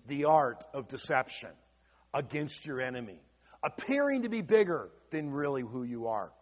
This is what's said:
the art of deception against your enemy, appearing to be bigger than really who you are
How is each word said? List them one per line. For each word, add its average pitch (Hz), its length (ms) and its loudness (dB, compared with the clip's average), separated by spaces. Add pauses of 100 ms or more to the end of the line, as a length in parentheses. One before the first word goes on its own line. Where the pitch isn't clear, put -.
the 143 160 0
art 147 400 6 (100)
of 135 140 -8
deception 131 600 -2 (640)
against 147 540 -4
your 135 140 -6
enemy, 123 400 -8 (420)
appearing 277 600 0
to 240 60 -4
be 226 120 -2
bigger 170 480 4 (220)
than 151 200 -2
really 139 320 0
who 123 220 -6
you 117 240 -4
are 104 340 -2